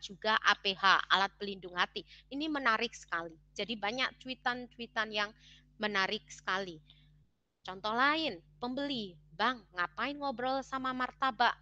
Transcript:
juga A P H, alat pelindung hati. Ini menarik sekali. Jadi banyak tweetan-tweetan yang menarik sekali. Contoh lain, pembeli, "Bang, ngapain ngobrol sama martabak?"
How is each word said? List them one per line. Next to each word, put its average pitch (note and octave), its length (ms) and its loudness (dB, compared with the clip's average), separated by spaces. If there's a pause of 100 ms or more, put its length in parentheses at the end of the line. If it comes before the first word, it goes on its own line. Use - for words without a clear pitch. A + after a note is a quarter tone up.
juga G#3+ 400 -2
A G#3 160 6
P G3 160 0
H, F#3 320 6
alat F#3+ 320 4
pelindung F#3 400 -6
hati. F#3 240 0 (320)
Ini D4+ 160 -2
menarik A#3+ 480 0
sekali. E3+ 340 -6 (220)
Jadi G#3+ 240 -4
banyak A3+ 400 -2
tweetan-tweetan B3 960 -6
yang G#3 160 0 (480)
menarik G3+ 480 0
sekali. F#3 560 -4 (800)
Contoh F#3+ 320 -4
lain, C#4 480 2 (160)
pembeli, B3 560 -4 (240)
"Bang, A3+ 320 0
ngapain A3 480 -4
ngobrol C4 480 -2
sama C4 240 -4
martabak?" B3+ 720 2